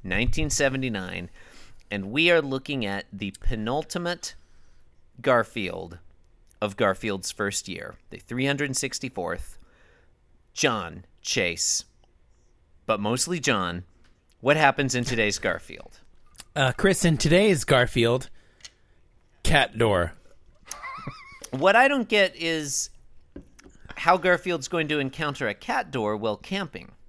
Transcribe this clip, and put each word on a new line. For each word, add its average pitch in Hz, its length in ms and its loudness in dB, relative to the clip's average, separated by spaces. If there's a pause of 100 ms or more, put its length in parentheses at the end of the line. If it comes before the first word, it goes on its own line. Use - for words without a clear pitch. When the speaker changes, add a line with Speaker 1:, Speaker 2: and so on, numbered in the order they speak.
Speaker 1:
nineteen 113 460 2
seventy-nine, 104 800 -2 (600)
and 101 220 -4
we 165 180 2
are 170 100 6
looking 135 460 -4
at 98 260 -4
the 98 280 -8
penultimate 156 960 -4 (840)
Garfield 90 800 0 (640)
of 101 140 -4
Garfield's 98 560 0
first 101 360 -4
year, - 280 -12 (140)
the 82 80 -16
three 127 280 -4
hundred 139 300 -2
sixty-fourth. 95 840 -6 (960)
John, 92 500 -2 (180)
Chase, - 600 -2 (1040)
but 107 140 0
mostly 131 400 -2
John, 95 420 0 (580)
what 139 160 4
happens 139 380 4
in 123 80 0
today's 110 380 0
Garfield? - 580 -6 (560)
Speaker 2:
Uh, 131 220 2
Chris, 190 280 4
in 160 140 6
today's 175 460 4
Garfield, 123 680 2 (1120)
cat 135 340 4
door. 101 360 2 (1400)
Speaker 1:
What 170 240 4
I 254 140 8
don't 269 200 0
get 202 280 4
is 160 540 -2 (1040)
how 180 220 4
Garfield's 175 500 0
going 160 180 -2
to 151 140 0
encounter 139 480 -4
a 104 60 -2
cat - 360 -4
door 107 260 -2
while 107 200 -2
camping. 180 560 -8 (160)